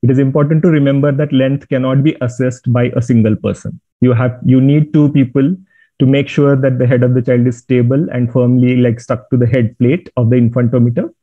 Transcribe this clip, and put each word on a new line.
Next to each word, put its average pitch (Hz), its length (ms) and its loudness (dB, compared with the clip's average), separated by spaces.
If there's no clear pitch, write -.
It 123 60 4
is 127 80 2
important 147 440 0
to 190 40 2
remember 139 460 0
that 147 180 -4
length 135 380 -2
cannot 131 340 -2
be 156 160 0
assessed 123 540 -4
by 120 200 -2
a 120 80 -2
single 110 360 0
person. - 420 -6
You 127 100 2
have, 120 320 -2
you 131 160 2
need 147 320 2
two 147 220 2
people 139 420 0
to 135 60 2
make 139 220 2
sure 143 300 0
that 131 200 -2
the 127 80 0
head 123 180 2
of 123 100 2
the 127 80 0
child 123 260 0
is 120 120 -4
stable 127 520 0
and 123 180 -4
firmly, 123 460 2
like, 120 240 0
stuck - 300 -8
to 131 80 -2
the 120 100 2
head 117 320 -2
plate 131 380 -2
of 117 120 0
the 127 60 2
infantometer 120 760 0